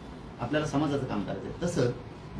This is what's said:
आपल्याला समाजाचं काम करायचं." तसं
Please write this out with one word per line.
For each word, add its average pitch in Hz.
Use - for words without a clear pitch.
आपल्याला 151
समाजाचं 139
काम 107
करायचं." 95
तसं 165